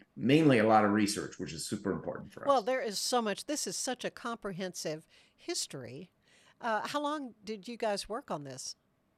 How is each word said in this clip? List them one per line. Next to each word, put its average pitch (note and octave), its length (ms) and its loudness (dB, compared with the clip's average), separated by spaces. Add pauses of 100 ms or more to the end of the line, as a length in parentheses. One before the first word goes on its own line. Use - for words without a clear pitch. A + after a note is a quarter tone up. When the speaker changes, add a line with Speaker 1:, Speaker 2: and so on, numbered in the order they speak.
(160)
Speaker 1:
mainly C#3 420 6
a G#2+ 80 6
lot A2 180 8
of G#2 60 6
research, G2+ 480 2
which D#2+ 140 -8
is D#2+ 160 -8
super G2+ 240 -2
important - 400 -8
for - 100 -16
us. - 60 -2
Speaker 2:
Well, C4+ 140 4
there B3+ 200 -2
is G#3 160 -4
so B3 240 0
much. G3+ 240 -2
This C#4+ 220 -4
is F3 80 -4
such - 280 -4
a F#3 60 -4
comprehensive F#3 960 -8 (300)
history. D3 720 -8 (500)
Uh, A3+ 280 0
how D4 120 -2
long C#4+ 340 -4 (100)
did G3+ 240 -10
you A#3+ 80 -10
guys G#3+ 320 -2
work B3 240 -8
on D#3 100 -4
this? C3+ 320 -10 (440)